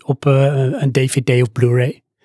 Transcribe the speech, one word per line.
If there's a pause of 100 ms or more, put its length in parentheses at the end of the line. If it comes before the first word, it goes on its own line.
op,
eh, (280)
een
D (140)
V
D
of
Blu-ray? (240)